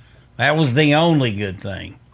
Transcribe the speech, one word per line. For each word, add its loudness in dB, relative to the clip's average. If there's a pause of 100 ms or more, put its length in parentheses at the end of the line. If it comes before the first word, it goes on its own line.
(360)
That 0
was 2
the 2
only 2
good -6
thing. -12 (160)